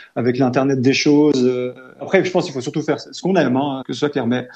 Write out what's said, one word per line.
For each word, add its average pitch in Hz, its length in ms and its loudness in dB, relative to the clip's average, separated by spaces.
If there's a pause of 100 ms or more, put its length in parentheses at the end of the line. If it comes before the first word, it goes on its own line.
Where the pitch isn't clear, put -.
(160)
avec 123 240 0
l'Internet 135 420 2
des 131 120 4
choses. 147 520 4
Euh, 123 280 -2 (280)
après, 185 240 2
je - 60 -4
pense 175 140 0
qu'il 147 80 -10
faut 131 80 -6
surtout 147 200 -6
faire 143 180 -2
ce - 220 -16
qu'on 185 140 0
aime, 135 200 2
hein, 135 300 -4
que 139 80 -8
ce 123 60 -8
soit 147 100 -2
clair. 127 160 -4
Mais 123 300 -2